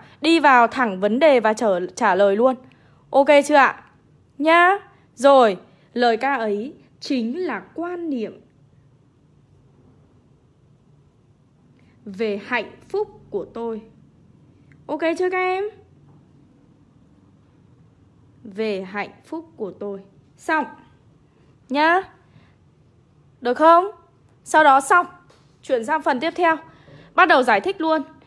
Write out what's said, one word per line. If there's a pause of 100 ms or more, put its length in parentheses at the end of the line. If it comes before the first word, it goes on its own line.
(200)
Đi
vào
thẳng
vấn
đề
và
trở,
trả
lời
luôn. (560)
Ok (160)
chưa
ạ? (540)
Nhá. (360)
Rồi, (340)
lời
ca
ấy (260)
chính
là (120)
quan
điểm (3750)
về
hạnh (180)
phúc (100)
của
tôi. (1040)
Ok (180)
chưa
các
em? (2750)
Về
hạnh (140)
phúc
của
tôi. (360)
Xong. (1040)
Nhá. (1400)
Được
không? (600)
Sau
đó
xong. (560)
Chuyển
sang
phần
tiếp
theo. (580)
Bắt
đầu
giải
thích
luôn. (240)